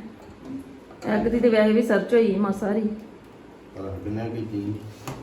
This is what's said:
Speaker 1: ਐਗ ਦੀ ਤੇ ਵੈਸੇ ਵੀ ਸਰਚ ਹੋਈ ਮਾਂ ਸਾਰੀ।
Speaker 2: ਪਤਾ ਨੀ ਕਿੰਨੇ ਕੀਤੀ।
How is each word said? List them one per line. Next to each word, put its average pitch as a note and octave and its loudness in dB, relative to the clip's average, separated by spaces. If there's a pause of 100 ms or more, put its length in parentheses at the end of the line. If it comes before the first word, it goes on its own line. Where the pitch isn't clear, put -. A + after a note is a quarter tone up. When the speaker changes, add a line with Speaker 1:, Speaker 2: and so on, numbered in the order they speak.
(1040)
Speaker 1:
ਐਗ G#3+ 0
ਦੀ A3+ 0
ਤੇ A#3+ 6
ਵੈਸੇ G#3+ 6
ਵੀ A#3 4
ਸਰਚ G#3+ 2
ਹੋਈ A3 4
ਮਾਂ G3 0
ਸਾਰੀ। G#3 -2
Speaker 2:
ਪਤਾ - -10
ਨੀ F#2 -8
ਕਿੰਨੇ A2 -4
ਕੀਤੀ। G#2 -6 (480)